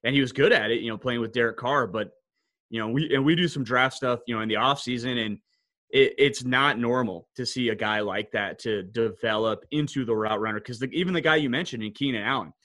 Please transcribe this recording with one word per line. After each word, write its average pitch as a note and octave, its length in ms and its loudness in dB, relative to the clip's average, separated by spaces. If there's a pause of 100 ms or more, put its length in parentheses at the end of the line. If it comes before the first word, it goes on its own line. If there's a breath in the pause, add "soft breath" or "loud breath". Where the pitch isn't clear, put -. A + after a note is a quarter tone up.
And C3 140 0
he C#3 40 6
was B2+ 120 0
good C#3 200 4
at A2 200 2
it, A#2+ 80 0
you A2+ 100 -4
know, G#2+ 80 -6
playing A#2+ 220 -2
with A2 120 -4
Derek A2+ 240 0
Carr, B2+ 300 0
but G#2 240 -6 (600)
you A2+ 100 -4
know, A2 80 -2
we, C3+ 260 0
and C3+ 100 2
we D#3+ 100 6
do F3 140 2
some C#3 160 -4
draft B2+ 320 2
stuff, B2 300 -2
you A#2+ 80 -4
know, A2 80 -2
in A2 60 -4
the G#2+ 80 2
off C3+ 240 2
season, B2 380 -4
and A2 200 -4 (520)
it, C3+ 280 6
it's C3+ 260 2
not B2+ 340 2
normal A#2+ 580 0
to B2 100 -6
see B2 220 -2
a A2 60 0
guy G#2+ 260 -2
like G#2 320 -4
that G2+ 280 -4
to G#2 220 -2
develop A2 880 -2
into C#3+ 340 -2
the A2+ 100 0
route G#2+ 260 0
runner. G#2+ 200 -2
'Cause A#2 180 -12
the, C3 140 -4
even F3+ 220 -2
the E3 60 0
guy D#3 160 4
you C#3+ 140 2
mentioned B2+ 320 -4
in G#2+ 100 -6
Keenan B2 300 -2
Allen, A2 300 -2 (120)